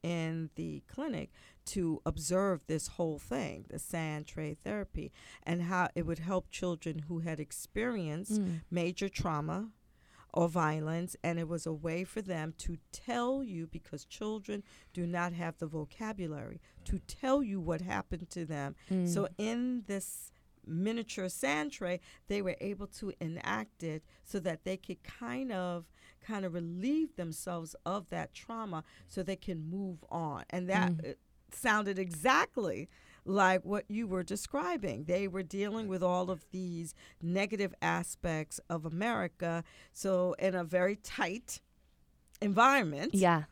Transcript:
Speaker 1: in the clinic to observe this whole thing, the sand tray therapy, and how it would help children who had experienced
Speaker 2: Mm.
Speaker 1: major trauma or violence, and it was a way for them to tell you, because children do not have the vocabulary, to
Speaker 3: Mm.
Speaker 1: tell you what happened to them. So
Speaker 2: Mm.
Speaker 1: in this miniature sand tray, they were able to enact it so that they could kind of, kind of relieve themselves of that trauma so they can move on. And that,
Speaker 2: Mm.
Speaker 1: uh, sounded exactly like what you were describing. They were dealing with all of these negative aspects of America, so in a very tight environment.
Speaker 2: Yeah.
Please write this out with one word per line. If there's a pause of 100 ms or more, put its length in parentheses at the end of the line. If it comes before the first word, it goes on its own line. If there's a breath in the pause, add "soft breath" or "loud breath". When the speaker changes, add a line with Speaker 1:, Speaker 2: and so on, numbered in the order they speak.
Speaker 1:
in
the
clinic (340 soft breath)
to
observe
this
whole
thing,
the
sand
tray
therapy, (300 loud breath)
and
how
it
would
help
children
who
had
experienced
Speaker 2:
Mm.
Speaker 1:
major
trauma (600 soft breath)
or
violence,
and
it
was
a
way
for
them
to (140)
tell
you,
because
children (320 soft breath)
do
not
have
the
vocabulary, (240 soft breath)
to
Speaker 3:
Mm.
Speaker 1:
tell
you
what
happened
to
them. (380 soft breath)
So
Speaker 2:
Mm. (100)
Speaker 1:
in
this (360)
miniature
sand
tray, (280 loud breath)
they
were
able
to
enact
it (200 soft breath)
so
that
they
could
kind
of, (340 soft breath)
kind
of
relieve
themselves (100)
of
that
trauma (240 soft breath)
so
they
can (180)
move
on.
And
that,
Speaker 2:
Mm.
Speaker 1:
uh, (380)
sounded
exactly (380 soft breath)
like
what
you
were
describing.
They
were
dealing
with
all
of
these (280 loud breath)
negative
aspects
of
America, (300 loud breath)
so
in
a
very
tight (800)
environment.
Speaker 2:
Yeah.